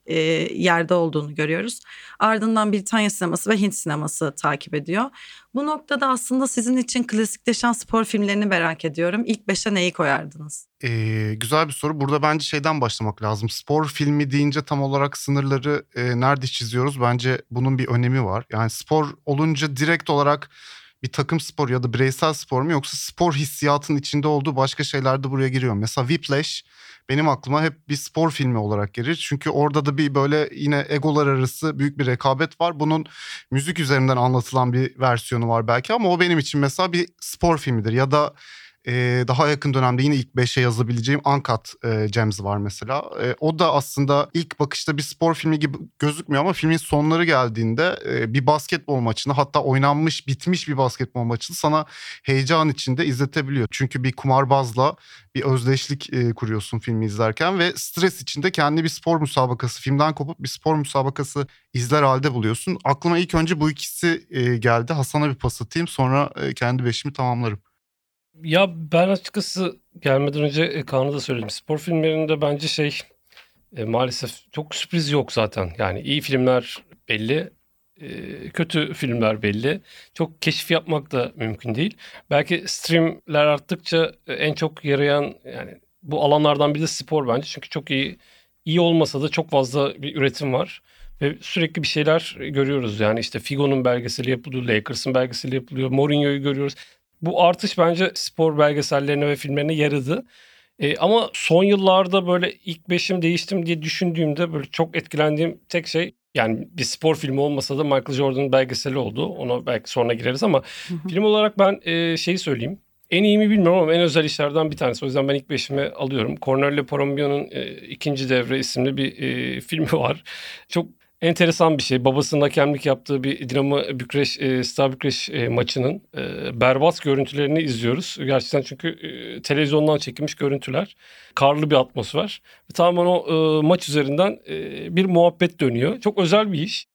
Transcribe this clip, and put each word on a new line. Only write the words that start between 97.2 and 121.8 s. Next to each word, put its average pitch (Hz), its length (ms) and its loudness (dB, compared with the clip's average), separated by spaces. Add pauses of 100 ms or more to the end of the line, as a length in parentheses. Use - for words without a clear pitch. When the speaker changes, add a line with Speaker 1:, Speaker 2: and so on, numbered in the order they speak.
Speaker 3:
Bu 170 220 2
artış 180 340 2
bence 170 380 4
spor 160 420 0
belgesellerine 147 720 2
ve 143 80 0
filmlerine 147 380 -2
yaradı. 147 520 0 (540)
E, 147 180 0
ama 214 360 2
son 170 300 4
yıllarda 190 640 4
böyle 180 260 0
ilk - 360 -12
beşim 180 320 0
değiştim 170 440 0
diye 165 160 -2
düşündüğümde 165 720 -2
böyle 143 120 -4
çok 165 300 -2
etkilendiğim 156 600 0 (120)
tek 170 180 -4
şey, - 280 -2 (200)
yani 113 360 0
bir 151 120 -6
spor 156 320 0
filmi 139 240 -4
olmasa 139 380 -2
da 151 60 0
Michael 139 300 0
Jordan'ın 135 380 0
belgeseli 131 460 0
oldu. 117 280 -4
Ona 127 400 -4
belki 120 260 -4
sonra 120 220 0
gireriz 127 300 -2
ama 156 180 4 (260)
Speaker 1:
Hı 180 60 -8
hı. 170 160 -10
Speaker 3:
film 185 140 0
olarak 214 360 2
ben, 196 260 4
e, 165 320 0
şeyi 180 200 -2
söyleyeyim. 143 420 -4 (300)
En 180 140 4
iyi 208 140 6
mi 214 120 4
bilmiyorum 185 300 6
ama 160 140 4
en 170 80 4
özel 156 240 4
işlerden 151 460 0
bir 139 60 -8
tanesi. 127 280 -2
O - 20 -2
yüzden 135 200 0
ben 143 80 2
ilk 135 140 -6
beşimi 139 320 -4
alıyorum. 135 600 -2
Cornelio 139 440 2
Porumbo'nun, 143 640 -2
e, 131 200 -6
İkinci 135 580 -6
Devre 127 300 2
isimli 135 380 -2
bir, 135 200 -4
e, 127 440 -4
<laughs> - 60 -18
filmi 160 240 -2
var. 143 320 0 (460)
Çok 170 180 -2 (340)
enteresan 165 560 4
bir 131 60 -2